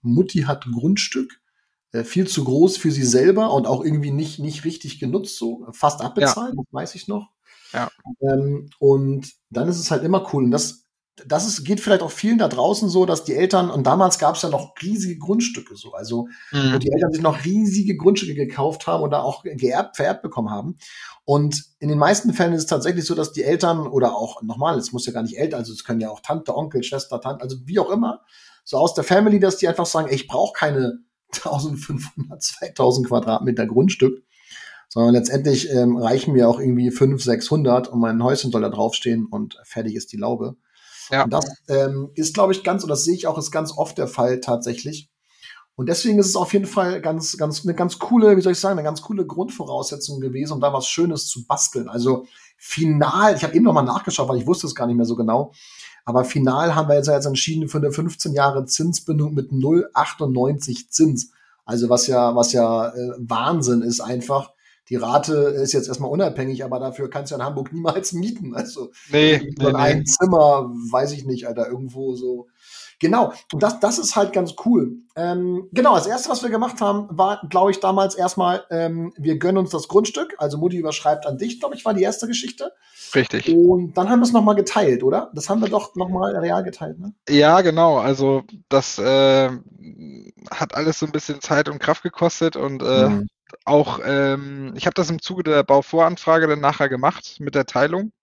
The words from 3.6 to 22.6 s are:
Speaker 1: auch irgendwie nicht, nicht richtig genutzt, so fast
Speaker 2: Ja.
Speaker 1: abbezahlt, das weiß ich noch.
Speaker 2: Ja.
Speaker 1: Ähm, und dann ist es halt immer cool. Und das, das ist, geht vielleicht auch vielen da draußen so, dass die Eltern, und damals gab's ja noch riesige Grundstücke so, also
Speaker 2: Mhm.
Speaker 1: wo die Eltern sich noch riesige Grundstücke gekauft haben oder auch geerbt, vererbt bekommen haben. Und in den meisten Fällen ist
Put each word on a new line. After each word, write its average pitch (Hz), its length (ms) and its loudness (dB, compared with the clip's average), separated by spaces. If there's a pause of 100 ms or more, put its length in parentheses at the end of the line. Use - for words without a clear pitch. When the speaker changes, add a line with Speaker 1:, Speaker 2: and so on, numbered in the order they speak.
Speaker 1:
auch 131 160 0
irgendwie 151 260 0
nicht, 151 300 -4
nicht 147 240 -8
richtig 160 340 -8
genutzt, - 380 -4
so 117 340 -8
fast 143 300 0
Speaker 2:
Ja. 123 60 -6
Speaker 1:
abbezahlt, 208 500 0
das 135 160 -8
weiß 165 240 -10
ich - 100 -16
noch. 208 220 -8 (440)
Speaker 2:
Ja. 120 160 -4 (320)
Speaker 1:
Ähm, 139 500 -2 (100)
und 139 520 2 (180)
dann 135 180 -2
ist 175 100 -2
es - 140 -4
halt 143 100 0
immer 185 300 0
cool. 139 120 0
Und 120 60 4
das, - 320 -2 (440)
das 151 200 0
ist, 160 180 -6
geht 190 160 -2
vielleicht 190 220 4
auch 160 80 -4
vielen 226 260 0
da 220 100 4
draußen 143 440 2
so, 180 160 4
dass 165 180 -2
die - 80 -4
Eltern, 180 380 2
und 135 160 0
damals 175 320 4
gab's 151 240 0
ja 160 80 -4
noch 139 320 -6
riesige 185 340 -4
Grundstücke 208 580 -4
so, - 200 -20
also 117 340 -6 (240)
Speaker 2:
Mhm. 135 220 2
Speaker 1:
wo 131 40 0
die 135 140 0
Eltern 160 180 0
sich 160 120 -4
noch 156 200 0
riesige 196 540 0
Grundstücke 175 380 2
gekauft 143 520 -4
haben 165 160 0
oder 147 220 0
auch - 180 -6
geerbt, 147 540 -2
vererbt 143 240 -2
bekommen 117 300 -6
haben. 110 260 -8 (480)
Und 147 540 0
in 147 100 -4
den 151 80 0
meisten 196 380 4
Fällen 170 180 2
ist 160 120 0